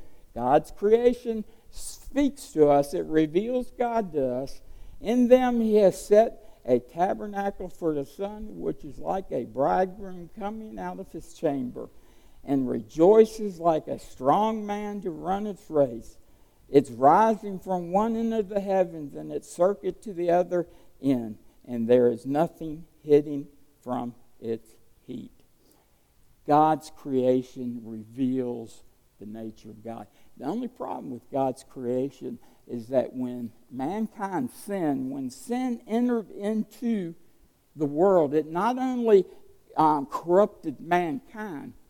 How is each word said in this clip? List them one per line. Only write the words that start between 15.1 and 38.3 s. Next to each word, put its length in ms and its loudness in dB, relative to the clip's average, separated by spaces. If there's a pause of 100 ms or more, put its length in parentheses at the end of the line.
run 340 -6
its 240 -12
race. 480 -2 (500)
It's 220 4
rising 680 4
from 340 -6
one 240 0
end 160 -2
of 160 -2
the 120 -4
heavens, 540 -2
and 160 -12
its 160 -8
circuit 560 -2
to 120 -10
the 160 -2
other 360 2 (360)
end, 340 0 (300)
and 200 -4
there 240 6
is 140 -4
nothing 600 -4 (160)
hidden 460 2 (340)
from 320 -6 (260)
its 340 -8 (320)
heat." 360 -14 (1040)
God's 500 4
creation 880 -2
reveals 1000 -6 (360)
the 60 -16
nature 420 -14
of 160 -20
God. 220 -12 (320)
The 80 -10
only 200 -6
problem 440 -10
with 200 -14
God's 320 -2
creation 760 -6 (280)
is 220 -12
that 240 0
when 400 -8 (180)
mankind 800 -6
sinned, 600 -4
when 180 -8
sin 580 -6
entered 440 0
into 840 -4 (640)
the 80 -2
world, 480 4